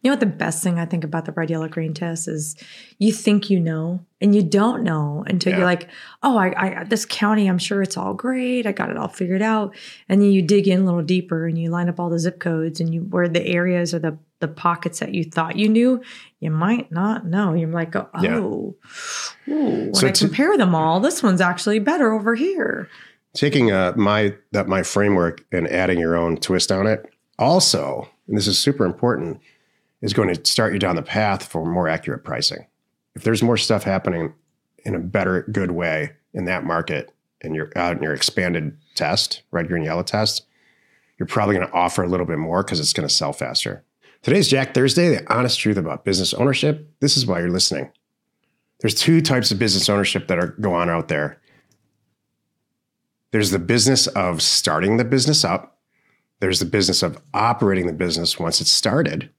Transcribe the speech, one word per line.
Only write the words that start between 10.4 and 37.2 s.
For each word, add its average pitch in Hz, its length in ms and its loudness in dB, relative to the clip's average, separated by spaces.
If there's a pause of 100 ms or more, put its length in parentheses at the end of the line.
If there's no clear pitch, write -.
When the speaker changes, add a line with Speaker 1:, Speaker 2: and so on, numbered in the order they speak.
Speaker 1:
dig 196 240 4
in 185 140 4
a 190 40 4
little 175 180 2
deeper 170 440 0
and 165 120 -2
you 165 100 -2
line 175 200 0
up 170 100 -6
all 175 100 -2
the 170 100 0
zip 175 200 -2
codes 160 400 -2
and 165 140 -2
you, 165 80 -4
where 180 260 0
the 170 180 0
areas 175 480 0
or 170 60 -2
the, 156 180 -4 (220)
the 165 80 -4
pockets 170 520 -2
that - 160 -6
you 170 80 0
thought 160 340 -4
you 214 100 2
knew, 240 340 2 (380)
you 160 120 -4
might 196 400 0
not 208 340 -2
know. 180 280 0
You're 165 160 0
like, 165 260 -4
"Oh, - 120 -4 (140)
Speaker 2:
Yeah. 220 160 0
Speaker 1:
ooh, 202 380 -4 (680)
when 285 500 -2
Speaker 2:
So - 120 2
Speaker 1:
I - 40 2
Speaker 2:
to - 160 0
Speaker 1:
compare 302 300 2
them 185 180 2
all, 160 240 2
this 269 220 -2
one's 185 200 2
actually 185 380 0
better 277 340 2
over 220 220 0
here." 330 520 -2 (460)
Speaker 2:
Taking, 135 380 4
uh, 92 240 2
my, 104 380 4 (200)
that, 98 140 0
my 95 160 0
framework 95 680 2
and 85 160 0
adding 90 320 2
your 82 160 2
own 85 220 0
twist 92 340 0
on 95 160 0
it 110 240 -2 (280)
also, 110 680 2 (200)
and 107 100 0
this 98 100 0
is 95 100 0
super 139 280 2
important, 87 540 -2 (640)
is 107 120 -4
going 95 200 2
to 78 160 -6
start 107 240 0
you 98 60 -2
down 90 160 0
the 78 80 -2
path 101 400 -2
for 82 220 -6
more 85 220 0
accurate 76 360 -4
pricing. - 420 -4 (500)
If - 80 -14
there's 113 200 2
more 117 140 4
stuff 104 260 0
happening 92 500 -2 (520)
in 101 100 -4
a 85 40 -4
better, 92 520 0
good 95 200 -2
way 80 400 -2 (240)
in 90 100 -4
that 90 180 -2
market 82 480 -2 (300)